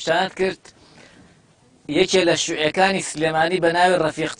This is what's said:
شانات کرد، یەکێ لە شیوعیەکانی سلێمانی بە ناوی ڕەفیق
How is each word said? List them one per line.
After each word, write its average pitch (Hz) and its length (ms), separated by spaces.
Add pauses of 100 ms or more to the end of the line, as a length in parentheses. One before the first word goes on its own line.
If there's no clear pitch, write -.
شانات 180 340
کرد، 185 240 (1400)
یەکێ 185 300
لە 165 140
شیوعیەکانی 170 680
سلێمانی 160 540
بە 165 120
ناوی 180 280
ڕەفیق 156 360